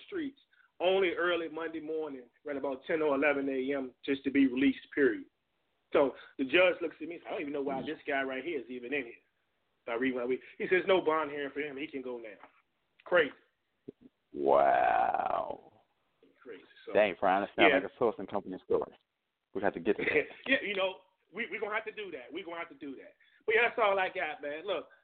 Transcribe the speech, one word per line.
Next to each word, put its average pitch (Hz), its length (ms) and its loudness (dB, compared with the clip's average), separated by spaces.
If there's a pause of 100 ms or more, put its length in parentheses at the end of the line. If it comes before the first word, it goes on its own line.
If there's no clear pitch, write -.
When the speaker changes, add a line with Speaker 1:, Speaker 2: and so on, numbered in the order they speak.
Speaker 1:
streets 302 320 -8 (420)
only 185 340 2
early 170 380 0
Monday 160 280 -8
morning, 151 420 -6 (240)
around 143 120 -6
about 135 280 -4
ten 165 140 0
or 151 140 4
eleven 139 340 2
A 135 280 -2
M, 127 140 -6 (140)
just 139 200 -2
to 139 60 0
be 135 180 6
released, 131 440 2
period. 113 320 2 (680)
So 143 220 4 (220)
the 139 80 -2
judge 175 380 4
looks 156 180 -8
at 151 60 -8
me 170 80 -10
and 160 80 -16
says, - 60 -16
"I - 40 -12
don't - 100 -6
even 143 100 -8
know 143 100 -4
why 135 200 -4
this 147 160 -8 (100)
guy 139 160 0
right 131 200 -6
here 160 140 -6
is 113 100 -10
even 123 240 -10
in 139 120 -2
here." 117 180 -18 (640)
So 120 60 -6
I - 20 -2
read 127 200 0
what 123 100 -4
I - 20 -2
read. 127 140 -2 (180)
He 208 100 -4
says, 185 200 2
"No 185 120 6
bond 156 300 0
hearing 143 240 -6
for 147 60 -6
him. 143 160 -8
He 143 100 -6
can 139 160 -8
go 123 160 -8
now." 107 240 -16 (640)
Crazy. 160 260 4 (1000)
Speaker 2:
Wow. 64 1300 2 (840)
Speaker 1:
Crazy. 98 200 -16 (240)
So, 104 60 -8
Speaker 2:
Dang, 101 280 4
Brian, 98 220 4
that 98 140 -6
sounds 101 140 6
Speaker 1:
yeah. 92 100 4
Speaker 2:
like 92 100 -6
a - 80 -18
Source 113 200 2
and 95 100 -10
Company 92 360 -8
story. - 280 0 (640)
We 98 80 -4
have 98 120 0
to 87 60 -8
get 98 160 2
to - 60 -4
that. 147 320 0
Speaker 1:
<laughs> - 120 -16
Yeah, 269 200 2
you 202 80 -6
know, 190 200 -4 (380)
we, 220 180 -8
we're 208 100 -10
gonna 214 140 -6
have 220 120 -4
to 214 80 -12
do 202 160 -10
that. 127 220 -12
We're 196 120 -10
gonna 170 140 -10
have 170 100 -10
to 147 140 -20
do 139 140 -10
that. 92 180 -20 (320)
But 220 80 2
yeah, 226 140 6
that's 226 100 -2
all 196 200 4
I 185 100 2
got, 151 340 -6
man. 151 240 -8
Look, 185 220 -4 (160)